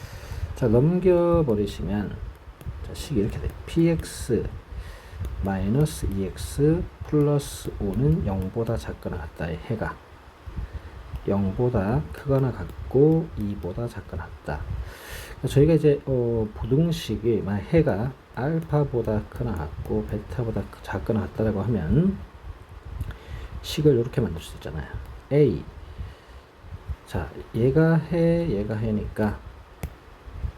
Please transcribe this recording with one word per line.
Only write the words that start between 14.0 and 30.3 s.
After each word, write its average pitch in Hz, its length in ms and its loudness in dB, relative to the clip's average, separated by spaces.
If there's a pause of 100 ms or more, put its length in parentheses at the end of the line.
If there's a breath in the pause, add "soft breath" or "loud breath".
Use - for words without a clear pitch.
같다. 73 160 -6 (880 loud breath)
저희가 151 260 8
이제, 147 320 6
어, 117 480 2
부등식이 117 920 2
만약 101 200 0
해가 131 480 2 (220)
알파보다 131 920 0
크나 120 260 -4
같고 - 520 -4
베타보다 107 640 -4
크-, - 120 -18
작거나 107 380 -2
같다라고 98 420 -2
하면 117 540 2 (1500 loud breath)
식을 151 360 4
이렇게 - 220 0
만들 85 200 -2
수 - 160 -14
있잖아요. - 300 -8 (460)
A. 135 300 4 (1400 loud breath)
자, 85 240 -4 (240)
얘가 156 420 6
해, 170 540 4
얘가 107 240 0
해니까 107 640 0 (1200)